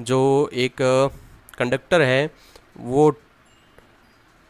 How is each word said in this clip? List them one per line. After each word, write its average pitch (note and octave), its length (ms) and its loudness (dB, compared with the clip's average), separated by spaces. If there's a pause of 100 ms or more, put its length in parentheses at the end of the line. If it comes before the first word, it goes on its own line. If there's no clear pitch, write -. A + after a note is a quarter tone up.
जो C3+ 520 0
एक, B2+ 280 -4
अ, C3 260 2 (500)
कंडक्टर C3+ 440 -2
है C3+ 300 0 (460)
वो C#3+ 340 2 (1400)